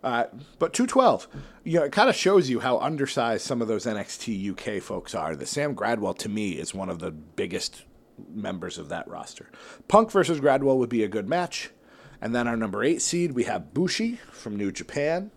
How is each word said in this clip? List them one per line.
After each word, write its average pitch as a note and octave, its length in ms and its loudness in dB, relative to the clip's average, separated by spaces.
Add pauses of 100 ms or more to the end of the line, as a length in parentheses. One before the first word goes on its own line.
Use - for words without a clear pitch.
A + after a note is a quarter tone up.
Uh, A#2+ 220 2 (340)
but - 140 2
two B3+ 140 4
twelve, - 400 4 (360)
you D#3+ 160 4
know, D3+ 60 4
it C#3+ 60 -2
kinda A#3+ 220 6
shows F#3 360 6
you A#2 120 2
how B2+ 180 2
undersized C3 640 0
some B2 160 0
of A2+ 60 0
those A2 180 0
N A2 120 -2
X - 200 -8
T - 160 -6
U G2 220 -4
K G#2 240 -4
folks - 340 -8
are. D#2+ 220 -4
The C#2+ 100 -10
Sam D3 300 -4
Gradwell, G#2 440 -2
to G#2 100 -6
me, G#2 220 -2
is D#2 220 -6
one F#2+ 160 -6
of F2+ 100 -6
the E2 120 -6
biggest F2+ 720 -8 (460)
members F#2 480 -8
of D#2 120 -14
that E2 180 -8
roster. - 420 -14 (380)
Punk A3 240 6
versus E3 280 2
Gradwell C3+ 380 4
would A#2+ 120 2
be A#2 140 2
a G#2 60 0
good G2+ 180 -4
match. E3+ 440 -4 (500)
And A2+ 140 -2
then A#2+ 120 2
our A#2 100 -2
number G#2+ 260 -2
eight D#3+ 180 2
seed, F3 300 0
we A#2+ 140 0
have G#2 280 -6
Bushi A3 460 -2 (120)
from G#2+ 260 -10
New G2+ 140 -2
Japan. E3 640 -4